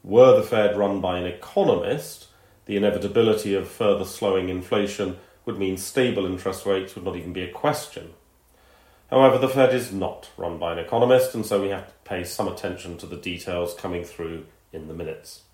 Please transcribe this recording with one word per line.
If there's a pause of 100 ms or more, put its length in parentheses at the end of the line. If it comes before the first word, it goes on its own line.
Were
the
Fed
run
by
an
economist, (400)
the
inevitability
of
further
slowing
inflation (260)
would
mean
stable
interest
rates
would
not
even
be
a
question. (960)
However,
the
Fed
is
not
run
by
an
economist,
and
so
we
have
to (100)
pay
some
attention
to
the
details
coming
through (260)
in
the
minutes. (100)